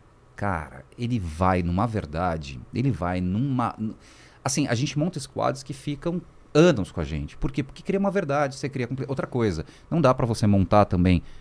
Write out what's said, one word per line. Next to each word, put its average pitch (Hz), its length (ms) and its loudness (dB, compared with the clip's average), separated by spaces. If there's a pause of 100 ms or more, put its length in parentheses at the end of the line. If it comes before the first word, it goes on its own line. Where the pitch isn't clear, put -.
(360)
cara, 85 500 -6 (120)
ele 123 220 -2
vai 90 420 2
numa 87 240 0
verdade, 80 760 -4 (140)
ele 131 180 0
vai 90 280 -2
numa, 117 580 -2
n-, 107 180 -6 (500)
assim, - 220 0
a 120 80 0
gente 139 220 -2
monta 147 220 -2
squads 127 440 -4
que 143 100 -10
ficam 160 480 -6 (320)
anos 147 380 6
com 87 100 -4
a - 20 -2
gente. 73 320 -6
Por 135 160 -4
quê? 147 120 -4
Porque - 180 -18
cria 190 180 -2
uma 196 120 0
verdade, 143 440 -2
você 143 140 -6
cria 127 180 -4
compli-, 131 220 -6
outra 139 180 -4
coisa. 101 380 0 (240)
Não 151 100 0
dá 127 140 6
pra 131 120 -2
você 113 220 0
montar 101 380 6
também 90 360 4 (200)